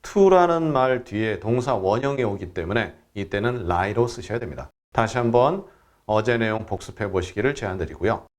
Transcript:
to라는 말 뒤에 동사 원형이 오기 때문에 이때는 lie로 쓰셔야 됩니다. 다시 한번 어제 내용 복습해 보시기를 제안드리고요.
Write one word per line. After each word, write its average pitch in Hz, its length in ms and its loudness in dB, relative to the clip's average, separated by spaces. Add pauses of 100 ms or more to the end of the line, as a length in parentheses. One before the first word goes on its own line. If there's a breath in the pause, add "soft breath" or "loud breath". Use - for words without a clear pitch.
to라는 175 680 4
말 131 320 2
뒤에 107 360 -2
동사 120 340 0
원형이 123 500 0
오기 98 300 -4
때문에 90 420 -2 (200)
이때는 104 520 -4
lie로 101 400 0
쓰셔야 120 300 -8
됩니다. 80 320 -10 (240)
다시 113 240 0
한번 123 480 2 (400 soft breath)
어제 110 320 0
내용 110 300 -2
복습해 - 420 -8
보시기를 101 460 -2
제안드리고요. 95 720 -4 (120)